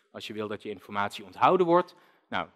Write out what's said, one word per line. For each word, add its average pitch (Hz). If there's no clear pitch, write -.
als 104
je -
wil 107
dat 104
je 107
informatie 104
onthouden 139
wordt? 175
Nou, 90